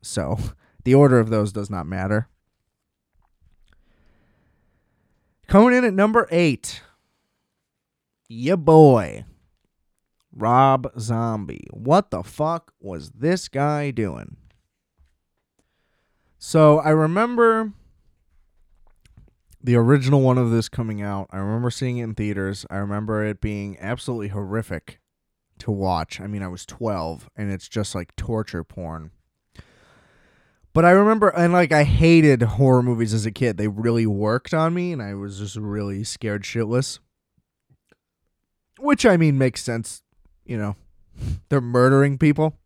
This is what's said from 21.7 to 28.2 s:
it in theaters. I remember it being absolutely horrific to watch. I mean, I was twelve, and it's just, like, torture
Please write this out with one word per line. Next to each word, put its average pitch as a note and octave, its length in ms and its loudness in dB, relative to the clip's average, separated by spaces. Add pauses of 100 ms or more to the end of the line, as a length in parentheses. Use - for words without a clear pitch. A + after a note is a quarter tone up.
it A#2+ 40 -8
in A2 120 -10
theaters. G2+ 540 -6
I F#2+ 80 -8
remember G#2+ 460 -6
it G#2+ 160 -6
being G2+ 400 -8
absolutely A2+ 500 -8
horrific G2 680 -10 (600)
to - 120 -6
watch. F#2+ 480 -4
I F#2 60 -14
mean, G#2 160 -10
I F#2+ 60 -10
was F2+ 180 -14
twelve, F2 680 -8
and G2+ 160 -8
it's F#2 180 -10
just, - 240 -6
like, F2 220 -10
torture G#2+ 480 -8